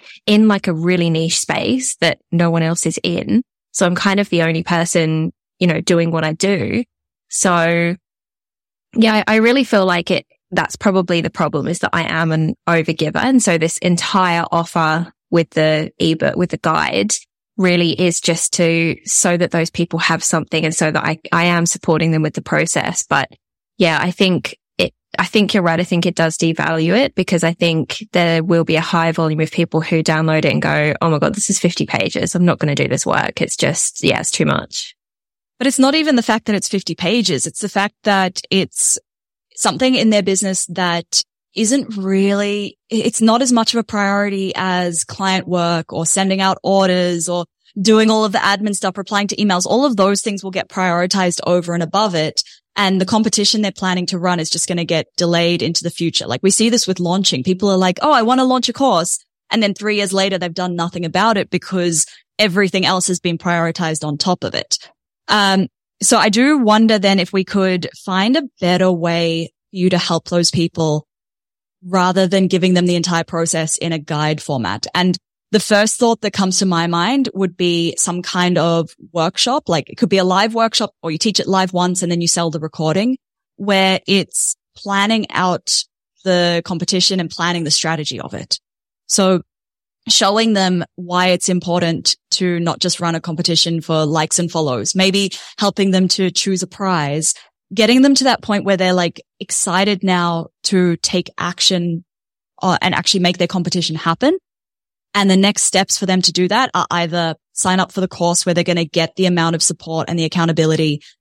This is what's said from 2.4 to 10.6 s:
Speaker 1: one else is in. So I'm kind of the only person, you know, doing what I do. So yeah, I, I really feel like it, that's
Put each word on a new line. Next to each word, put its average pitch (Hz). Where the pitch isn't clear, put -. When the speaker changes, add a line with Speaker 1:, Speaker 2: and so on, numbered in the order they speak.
Speaker 1:
one 165
else 165
is 165
in. 202
So -
I'm 175
kind 196
of 202
the 170
only 165
person, 165
you 180
know, 160
doing 170
what 160
I 156
do. 190
So 170
yeah, 220
I, 214
I -
really 240
feel 208
like 175
it, 165
that's 180